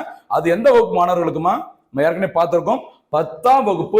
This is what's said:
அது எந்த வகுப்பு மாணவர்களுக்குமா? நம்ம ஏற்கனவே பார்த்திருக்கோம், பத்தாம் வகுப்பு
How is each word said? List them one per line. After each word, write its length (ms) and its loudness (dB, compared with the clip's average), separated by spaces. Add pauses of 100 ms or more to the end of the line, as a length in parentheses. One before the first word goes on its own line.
(380)
அது 200 2
எந்த 180 -2
வகுப்பு 260 2
மாணவர்களுக்குமா? 540 0 (340)
நம்ம 180 0
ஏற்கனவே 320 -2
பார்த்திருக்கோம், 440 0 (320)
பத்தாம் 520 2
வகுப்பு 320 0